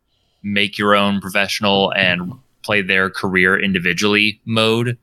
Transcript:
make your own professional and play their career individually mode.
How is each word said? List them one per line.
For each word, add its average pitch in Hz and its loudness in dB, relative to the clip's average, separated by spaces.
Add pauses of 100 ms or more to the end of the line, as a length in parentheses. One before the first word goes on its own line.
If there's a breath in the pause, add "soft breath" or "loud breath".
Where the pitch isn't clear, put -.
(420)
make 101 -2
your 104 2
own 101 2
professional 98 0
and 90 0 (300)
play 104 -2
their 95 0
career 92 0
individually 101 0
mode. 113 0